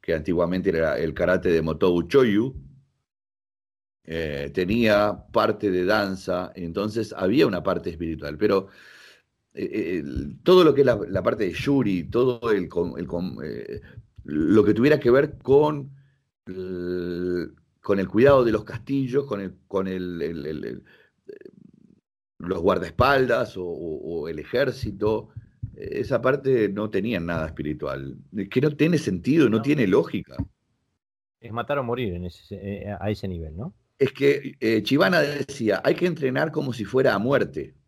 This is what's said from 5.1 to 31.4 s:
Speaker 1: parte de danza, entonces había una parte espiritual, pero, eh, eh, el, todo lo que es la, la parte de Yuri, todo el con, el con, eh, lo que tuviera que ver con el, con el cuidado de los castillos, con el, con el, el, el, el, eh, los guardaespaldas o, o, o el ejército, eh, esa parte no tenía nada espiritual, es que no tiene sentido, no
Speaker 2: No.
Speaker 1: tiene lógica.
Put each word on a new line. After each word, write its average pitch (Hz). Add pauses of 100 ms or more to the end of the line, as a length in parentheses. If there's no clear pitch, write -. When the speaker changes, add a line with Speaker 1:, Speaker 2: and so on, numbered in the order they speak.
Speaker 1:
parte 107
de 90
danza, 95
entonces 101
había 95
una 92
parte 87
espiritual, 80
pero, 98 (880)
eh, - (100)
eh, 90
el, 67
todo 180
lo 147
que 131
es 135
la, 117 (100)
la 92
parte 113
de 87
Yuri, 104
todo 120
el 95
con, 82
el 87
con, 85
eh, 58 (440)
lo 80
que 101
tuviera 139
que 120
ver 143
con 143 (540)
el, 90 (260)
con 98
el 92
cuidado 131
de 117
los 107
castillos, 135
con 113
el, 92 (140)
con 95
el, 92
el, 76
el, 78
el, 60 (460)
eh, - (1040)
los 90
guardaespaldas 117
o, 92
o, 82
o 78
el 78
ejército, 110 (480)
eh, -
esa 123
parte 131
no 104
tenía 101
nada 85
espiritual, 73 (200)
es 98
que 127
no 147
tiene 156
sentido, 120
no 110
Speaker 2:
No. 110
Speaker 1:
tiene 139
lógica. 98 (1040)